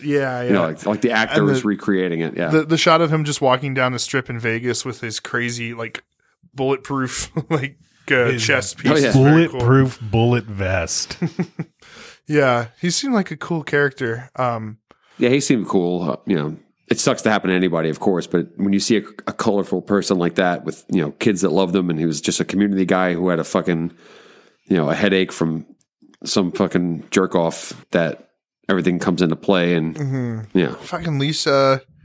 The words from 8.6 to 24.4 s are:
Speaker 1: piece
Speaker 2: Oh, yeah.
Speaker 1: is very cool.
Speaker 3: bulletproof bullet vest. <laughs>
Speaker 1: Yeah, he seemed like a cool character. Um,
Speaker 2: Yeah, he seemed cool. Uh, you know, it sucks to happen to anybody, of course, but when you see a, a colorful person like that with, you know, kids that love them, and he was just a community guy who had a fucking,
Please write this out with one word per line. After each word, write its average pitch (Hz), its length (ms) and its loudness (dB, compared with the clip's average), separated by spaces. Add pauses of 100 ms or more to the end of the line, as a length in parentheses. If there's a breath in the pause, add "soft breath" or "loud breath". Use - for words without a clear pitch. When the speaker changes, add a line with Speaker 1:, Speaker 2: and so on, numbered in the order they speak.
Speaker 1:
piece 120 140 2
Speaker 2:
Oh, 156 40 6
yeah. 139 120 6
Speaker 1:
is 104 80 2
very 151 320 8
cool. 131 100 -6
Speaker 3:
bulletproof 127 420 4
bullet 113 440 2
vest. 95 800 -4
<laughs> 170 40 -2 (1000 loud breath)
Speaker 1:
Yeah, 131 400 2 (140)
he 175 100 0
seemed 262 240 -2
like 196 160 0
a 156 60 -12
cool 165 280 -4
character. 131 720 -2
Um, 110 420 -4 (400 soft breath)
Speaker 2:
Yeah, 120 120 2
he 139 100 4
seemed 117 280 2
cool. 87 420 0
Uh, - 60 -2 (100)
you 98 100 2
know, 76 200 -2 (320)
it 120 120 0
sucks - 220 0
to 110 80 2
happen 98 200 2
to 92 60 4
anybody, 85 340 0
of - 100 -6
course, 87 260 0
but 85 300 0
when 98 160 0
you 98 80 2
see 107 180 2
a, 95 40 -2 (240)
a 107 60 -6
colorful 98 500 -2
person 98 360 0
like 85 180 0
that 87 280 0
with, - 260 -10
you 92 100 2
know, 73 120 -2
kids 98 300 0
that 92 80 2
love 90 220 2
them, 92 180 0
and 80 80 -2
he 82 80 -2
was 76 140 -4
just - 200 -2
a 90 40 0
community 98 400 0
guy 92 300 2
who 90 140 -2
had 87 120 0
a 78 40 -2
fucking, 85 480 -2 (760 loud breath)